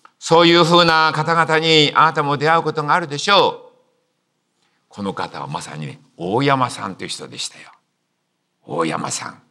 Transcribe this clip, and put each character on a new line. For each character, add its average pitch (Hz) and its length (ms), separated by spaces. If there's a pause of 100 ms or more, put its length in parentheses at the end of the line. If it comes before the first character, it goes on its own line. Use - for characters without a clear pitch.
(180)
そ 165 240
う 170 40
い 170 100
う 175 80
ふ 175 160
う 175 40
な 160 300
方 151 200
々 160 260
に 160 340
あ 147 120
な 160 60
た 151 120
も 143 120
出 147 140
会 165 80
う 165 40
こ 156 100
と 151 100
が 147 120
あ 180 60
る 170 60
で 143 120
し - 120
ょ 170 200
う。 - 180 (1200)
こ - 140
の 98 120
方 85 260
は 69 60
ま 78 160
さ 73 140
に 76 100
ね、 - 140 (160)
大 98 260
山 135 280
さ - 160
ん 92 100
と - 80
い - 20
う - 20
人 - 200
で 123 100
し - 100
た - 120
よ。 - 100 (920)
大 - 220
山 139 240
さ - 180
ん。 - 220